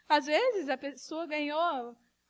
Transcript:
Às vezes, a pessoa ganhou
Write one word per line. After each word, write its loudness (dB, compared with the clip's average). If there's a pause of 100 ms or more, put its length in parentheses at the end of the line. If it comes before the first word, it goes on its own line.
Às 4
vezes, 2
a 0
pessoa -8
ganhou -2 (340)